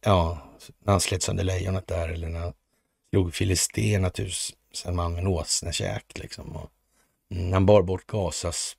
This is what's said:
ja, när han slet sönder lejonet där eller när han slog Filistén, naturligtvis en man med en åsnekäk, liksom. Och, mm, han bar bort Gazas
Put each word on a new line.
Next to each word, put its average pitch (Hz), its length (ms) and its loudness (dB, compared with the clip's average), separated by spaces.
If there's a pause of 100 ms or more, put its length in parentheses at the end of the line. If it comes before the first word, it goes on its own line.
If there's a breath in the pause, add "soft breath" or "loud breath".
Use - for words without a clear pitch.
ja, 85 380 2 (400)
när - 140 0
han 98 80 4
slet 95 220 -2
sönder 95 220 -2
lejonet 92 420 -2
där 87 220 -4
eller 82 200 -6
när 82 120 -6
han 85 120 -6 (580)
slog 92 240 2
Filistén, 101 680 2
naturligtvis 92 520 -4 (300)
en 90 120 -4
man 85 160 -2
med 85 80 -4
en 92 60 0
åsnekäk, 95 920 -4
liksom. - 380 -12
Och, - 140 -12 (600)
mm, 92 220 -2
han 95 140 6
bar 104 160 10
bort 92 240 -4
Gazas - 720 -4